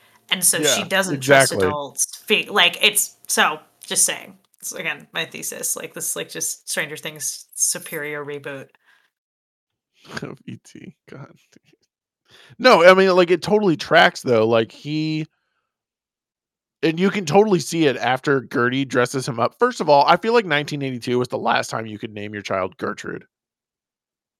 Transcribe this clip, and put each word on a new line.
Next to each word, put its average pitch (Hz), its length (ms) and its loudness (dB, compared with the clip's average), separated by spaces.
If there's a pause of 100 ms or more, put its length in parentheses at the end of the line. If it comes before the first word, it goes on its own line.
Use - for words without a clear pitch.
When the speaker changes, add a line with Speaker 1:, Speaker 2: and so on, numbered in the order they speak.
(300)
Speaker 1:
And 190 120 -4
so 165 200 0
she 143 180 2
Speaker 2:
Yeah, 170 80 -6
Speaker 1:
doesn't 185 320 -2
trust 135 320 4
Speaker 2:
exactly. 95 160 0
Speaker 1:
adults. - 560 -6
Fe-, 185 240 0
like, 180 340 2
it's, - 320 0 (140)
so, 165 320 0 (260)
just - 200 -2
saying. - 320 -10 (220)
It's, - 120 -12
again, 156 400 -8
my 165 140 -6
thesis. - 500 -8
Like, - 160 -12
this - 180 -8
is, - 60 -8
like, 165 140 -8
just - 360 -10
Stranger 151 300 -8
Things' 151 480 -10 (100)
superior 147 680 -6
reboot. 143 440 -14 (1400)
Speaker 2:
<laughs> - 160 -12
Of - 240 -14
E 113 180 -16
T. - 320 -20 (140)
God. - 200 -20 (1300)
No, 226 260 6
I 185 100 10
mean, 190 200 6
like, 180 160 4
it 175 120 2
totally 202 340 2
tracks, 170 460 2
though. 113 240 2
Like, 113 260 2
he, 156 540 -6 (1600)
and 160 160 0
you 190 120 2
can 202 140 -4
totally 196 360 4
see 165 260 0
it 123 100 2
after 131 460 0
Gertie 123 420 0
dresses 127 420 -2
him 117 140 -4
up. 123 180 -2
First 240 220 -2
of 170 80 0
all, 143 180 6
I 170 100 2
feel 220 180 -2
like 240 120 2
nineteen 147 360 -4
eighty-two 123 360 -4
was 123 100 -2
the 123 100 -6
last 117 320 -2
time 113 160 -8
you 104 120 -12
could 113 140 -12
name 104 220 -12
your 101 80 -10
child 95 340 -6
Gertrude. - 480 -10 (1160)